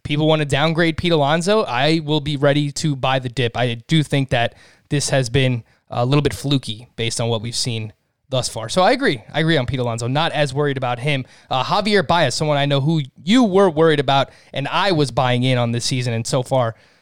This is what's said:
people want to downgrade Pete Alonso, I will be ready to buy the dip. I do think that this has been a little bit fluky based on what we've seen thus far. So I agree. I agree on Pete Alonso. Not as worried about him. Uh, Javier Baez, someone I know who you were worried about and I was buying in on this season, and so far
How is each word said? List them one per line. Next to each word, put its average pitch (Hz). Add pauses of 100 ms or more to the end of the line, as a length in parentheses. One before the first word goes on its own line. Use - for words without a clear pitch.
people 147
want 156
to 147
downgrade 156
Pete 175
Alonso, 165
I 143
will 151
be 143
ready 143
to 147
buy 131
the 123
dip. 120
I 120
do 151
think 139
that 120 (340)
this 147
has 135
been 127 (280)
a 123
little 143
bit 139
fluky 127
based 113
on 117
what 113
we've 120
seen 110 (380)
thus 127
far. 110
So 269
I 247
agree. 240 (100)
I 151
agree 160
on 120
Pete 135
Alonso. 120
Not 151
as 147
worried 143
about 123
him. 135 (260)
Uh, 127
Javier 196
Baez, 170
someone 151
I 143
know 143
who 156 (200)
you 233
were 196
worried 156
about 135 (220)
and 139
I 175
was 147
buying 127
in 131
on 120
this 117
season, 123
and 113
so 131
far 123 (280)